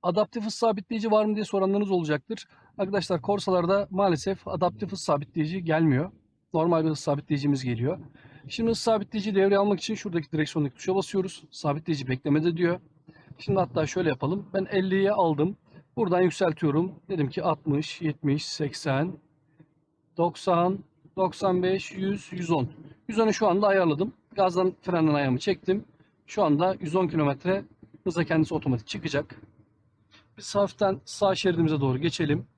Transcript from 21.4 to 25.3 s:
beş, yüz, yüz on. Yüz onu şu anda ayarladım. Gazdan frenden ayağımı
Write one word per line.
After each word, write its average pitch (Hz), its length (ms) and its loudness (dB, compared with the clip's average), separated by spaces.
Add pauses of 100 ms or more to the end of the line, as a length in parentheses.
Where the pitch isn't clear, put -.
beş, 185 280 -2
yüz, 196 400 -4
yüz 175 200 -4
on. 135 180 0 (380)
Yüz 220 120 -4
onu 220 140 4
şu 220 140 2
anda 196 200 4
ayarladım. 185 460 2 (220)
Gazdan 185 460 2
frenden 160 320 2
ayağımı 139 260 2